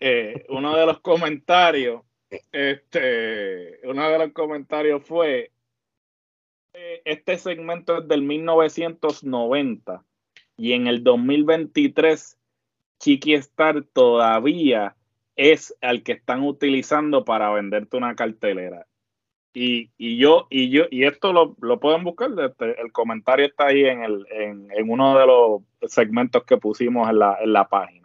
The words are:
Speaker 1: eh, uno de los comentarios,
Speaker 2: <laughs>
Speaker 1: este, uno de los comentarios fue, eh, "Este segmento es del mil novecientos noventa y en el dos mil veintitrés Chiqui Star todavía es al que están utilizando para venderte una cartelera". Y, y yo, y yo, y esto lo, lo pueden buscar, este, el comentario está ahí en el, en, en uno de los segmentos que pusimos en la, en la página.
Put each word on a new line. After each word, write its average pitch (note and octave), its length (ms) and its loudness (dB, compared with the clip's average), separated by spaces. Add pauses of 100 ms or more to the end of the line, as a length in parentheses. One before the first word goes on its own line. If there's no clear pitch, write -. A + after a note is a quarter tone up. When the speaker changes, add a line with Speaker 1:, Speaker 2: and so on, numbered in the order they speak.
Speaker 1:
eh, A#2+ 480 -2
uno C#3+ 260 -4
de D#3+ 100 4
los D#3 140 0
comentarios, D#3 1000 0 (280)
Speaker 2:
<laughs> - 220 -20
Speaker 1:
este, A2+ 1400 -6
uno C#3+ 220 -4
de D#3+ 100 2
los D#3 140 -4
comentarios D3+ 720 -4
fue, D3+ 480 -2 (1200)
eh, E3+ 320 -16
"Este D#3+ 320 -4
segmento E3+ 640 -6
es D#3+ 100 -10
del D3 140 0
mil D3 200 -4
novecientos D#3+ 800 0
noventa B2 800 -4 (540)
y A#2 160 -4
en B2 140 -2
el A#2+ 140 -2
dos B2 160 4
mil C#3+ 280 2
veintitrés D#3 920 0 (640)
Chiqui D3 360 2
Star D3 580 -2
todavía A#2+ 1040 2 (400)
es D3 440 2
al B2 220 -2
que B2 80 -6
están B2+ 320 -6
utilizando C#3+ 800 -2
para A2 280 -2
venderte G#2 440 -4
una A#2+ 200 -6
cartelera". F#2+ 720 -8 (680)
Y, B2 440 -4
y A#2 200 -8
yo, D#3 320 6
y C3 220 -2
yo, D3 200 4
y C3 140 0
esto F#3 260 -2
lo, E3 300 2
lo A#2+ 180 -2
pueden D#3 240 0
buscar, G3+ 340 -6
este, A#2+ 440 -6
el A#2 100 -12
comentario A#2 540 0
está C#3+ 220 -2
ahí C#3 180 4
en B2 180 -2
el, G#2 260 -6
en, G#2 460 -10
en A2 160 -4
uno C3+ 260 4
de C3+ 80 6
los A#2 360 6 (280)
segmentos A#2+ 540 0
que B2 140 2
pusimos A#2 520 -2
en A2 100 4
la, G2+ 220 4
en A2 120 0
la G2+ 160 4
página. F#2 360 -4